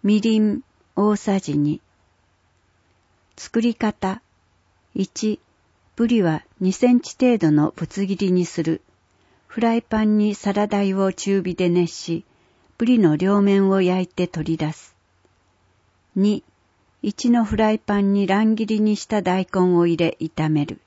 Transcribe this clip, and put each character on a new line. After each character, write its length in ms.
み 200
り 180
ん、 220
大 200
さ 240
じ 180
二。 240
作 240
り 140
方。 460
一、 440
ぶ 120
り 160
は 200
二 140
セ 180
ン 80
チ 160
程 220
度 140
の 240
ぶ 100
つ 220
切 80
り 160
に 140
す 180
る。 180
フ 160
ラ 140
イ 60
パ 220
ン 140
に 180
サ 180
ラ 140
ダ 120
油 260
を 80
中 280
火 140
で 140
熱 240
し、 320
ぶ 80
り 140
の 180
両 240
面 280
を 120
焼 220
い 40
て 200
取 260
り 40
出 160
す。 220
二、 280
一 280
の 160
フ 120
ラ 160
イ 60
パ 200
ン 140
に 140
乱 280
切 120
り 120
に 160
し 100
た 160
大 320
根 220
を 100
入 120
れ 220
炒 300
め 160
る。 220